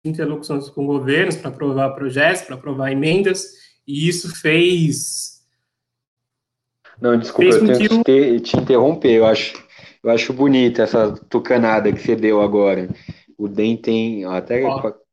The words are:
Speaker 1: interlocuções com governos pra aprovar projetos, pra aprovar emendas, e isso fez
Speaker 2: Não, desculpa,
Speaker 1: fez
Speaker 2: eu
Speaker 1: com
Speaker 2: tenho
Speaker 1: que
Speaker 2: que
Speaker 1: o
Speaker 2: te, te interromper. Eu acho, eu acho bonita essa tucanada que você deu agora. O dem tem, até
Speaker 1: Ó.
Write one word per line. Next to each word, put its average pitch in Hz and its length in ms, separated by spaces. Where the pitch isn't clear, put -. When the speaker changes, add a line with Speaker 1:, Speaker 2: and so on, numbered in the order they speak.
Speaker 1:
interlocuções 151 640
com 139 160
governos 143 500
pra - 140
aprovar 135 460
projetos, 143 480
pra - 100
aprovar 135 380
emendas, 180 560
e 147 200
isso 170 320
fez 165 1040
Speaker 2:
Não, 120 160
desculpa, - 340
Speaker 1:
fez - 40
Speaker 2:
eu - 60
Speaker 1:
com 220 40
Speaker 2:
tenho 202 140
Speaker 1:
que 214 100
Speaker 2:
que 226 60
Speaker 1:
o 139 440
Speaker 2:
te, - 120
te 127 60
interromper. 131 560
Eu 113 120
acho, - 420
eu 117 80
acho 117 200
bonita 127 520
essa 107 300
tucanada 113 600
que - 80
você 117 160
deu 107 280
agora. 98 440
O 104 120
dem 107 280
tem, 113 500
até 92 380
Speaker 1:
Ó. 131 300